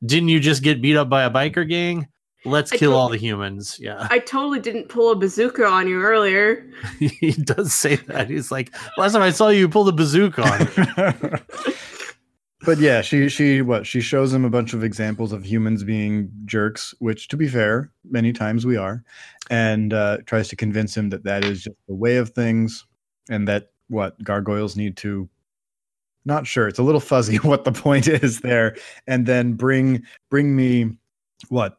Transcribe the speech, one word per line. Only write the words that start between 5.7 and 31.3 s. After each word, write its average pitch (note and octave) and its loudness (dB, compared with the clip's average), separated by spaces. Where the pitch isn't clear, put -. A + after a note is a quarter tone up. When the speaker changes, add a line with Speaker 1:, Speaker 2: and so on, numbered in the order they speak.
Speaker 2:
you F#3 0
earlier. G#3 2
Speaker 1:
<laughs> - -12
He D3+ 0
does D3 -2
say - 2
that. B2+ -4
He's C#3+ -6
like, C3 -6
"Last G3 2
time A3 4
I F#3 4
saw G#3+ 4
you, G#3 6
you F3+ 6
pulled G3 4
a F#3+ 4
bazooka D#3+ 2
on G2+ 2
me." - 0
Speaker 3:
<laughs> - -20
But E3 4
yeah, C#3 4
she, C#3+ 2
she, C#3 2
what, A#2 0
she B2+ -2
shows C3+ 0
him C3 2
a A#2+ 0
bunch A#2 -2
of A2+ -4
examples G#2+ -4
of G2 -8
humans A2 0
being G#2 -2
jerks, G#2+ -4
which, A2 -6
to - -6
be D3+ 0
fair, A#2+ 0
many A#2 0
times A2+ -4
we B2 2
are, G2+ -6
and, A2 0
uh, G#2 0
tries A2 -2
to - -14
convince G#2+ -4
him G#2 -2
that F#2+ -8
that G2 -2
is G2 -4
just G#2+ -16
the G2 -10
way A#2 0
of A#2+ 0
things, A2+ -2
and G#2 -2
that, G2+ -2
what, G2+ -6
gargoyles G#2 -4
need G#2 -6
to, G2 -8
not D3 -2
sure, B2 0
it's G2+ -4
a - 2
little D3 2
fuzzy A2+ 0
<laughs> D3 2
what C#3 2
the - 0
point C#3 2
is C3+ 0
there, A#2 2
and B2+ 0
then B2 2
bring, C3 2
bring C#3+ 2
me, B2 2